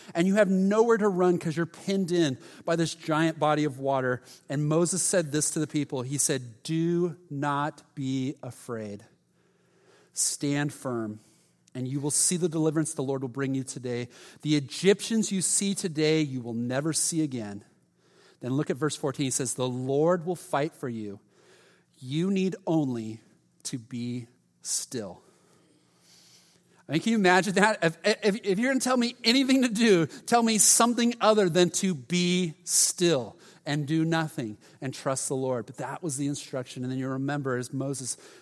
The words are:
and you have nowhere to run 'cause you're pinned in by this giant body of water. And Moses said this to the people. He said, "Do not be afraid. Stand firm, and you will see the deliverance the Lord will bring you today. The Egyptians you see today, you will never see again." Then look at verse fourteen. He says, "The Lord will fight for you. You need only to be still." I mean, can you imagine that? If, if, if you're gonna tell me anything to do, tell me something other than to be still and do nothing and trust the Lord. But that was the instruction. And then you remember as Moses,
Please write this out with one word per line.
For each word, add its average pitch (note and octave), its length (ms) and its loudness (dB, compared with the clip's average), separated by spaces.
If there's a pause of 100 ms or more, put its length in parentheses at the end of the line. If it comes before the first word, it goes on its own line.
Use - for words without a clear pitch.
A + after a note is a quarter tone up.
(140)
and E3+ 120 2
you F#3+ 80 4
have G3+ 160 6
nowhere G#3 480 4
to G#3 100 2
run F3+ 300 4
'cause D#3 180 -4
you're E3+ 80 0
pinned F#3+ 480 -2
in D#3+ 240 2 (300)
by E3+ 100 2
this E3 180 0
giant D#3+ 440 0
body D3+ 260 2
of C3 140 -4
water. C3+ 440 0 (280)
And D3 180 -2
Moses E3 340 2
said E3 300 0
this D3 200 0
to - 60 -4
the D#3 80 0
people. C#3+ 360 -4
He C3+ 160 -6
said, B2+ 440 -2
"Do E3+ 540 -2 (140)
not D3 520 -4 (120)
be C3+ 480 -4
afraid. A2 600 -10 (1080)
Stand C#3+ 600 -2
firm, A2+ 480 -6 (540)
and B2+ 140 -6
you C#3 120 -4
will D3 100 -2
see - 260 0
the E3+ 140 0
deliverance D#3 420 0
the D3 100 -6
Lord C3+ 200 -4
will C3 80 -6
bring C3+ 240 -4
you C3 100 -4
today. B2 440 -6 (340)
The D3+ 140 2
Egyptians G3 760 0
you F#3+ 80 -2
see G3 340 -2
today, D#3 460 0
you C3 220 -4
will A#2 120 -8
never B2+ 380 -2
see D#3 300 -2
again." A2 420 -6 (760)
Then B2 140 -4
look D3+ 160 -2
at D#3+ 60 0
verse C#3+ 200 -2
fourteen. C#3+ 280 -4
He C3 60 -2
says, A#2+ 240 -4
"The B2+ 140 -2
Lord C#3+ 580 0
will F3+ 100 -4
fight D3+ 380 -4
for - 140 -8
you. G#2+ 320 -8 (800)
You D3+ 320 -2
need F#3+ 260 0 (100)
only A#2+ 540 0 (420)
to - 160 -8
be A#2+ 480 -8 (340)
still." - 600 -8 (1700)
I - 40 -6
mean, D#3+ 80 2
can A3+ 120 0
you A#3 60 2
imagine F#3 360 4
that? G3+ 280 4
If, E3 220 0
if, G#3 400 2
if F#3+ 140 0
you're B3 120 2
gonna C4 100 0
tell B3+ 160 0
me A#3+ 180 0 (100)
anything C4 380 4
to B3 60 4
do, G3+ 380 4 (200)
tell A#3+ 160 4
me A3+ 160 2
something A#3 640 4
other G#3 280 6
than F3 220 4
to F#3+ 240 -2
be F3 600 0 (100)
still C#3+ 720 2 (280)
and D3 220 -2
do D#3+ 180 0
nothing D#3 540 -2 (220)
and C3+ 120 -6
trust - 360 -4
the C#3+ 80 -2
Lord. C3 300 -4
But B2 100 -18
that - 260 -10
was D#3 140 -4
the C#3+ 100 -4
instruction. C3+ 560 -8
And B2+ 80 -4
then C3 80 -4
you C3 80 -4
remember C3+ 500 -4
as B2 160 -6
Moses, C3+ 440 -6 (260)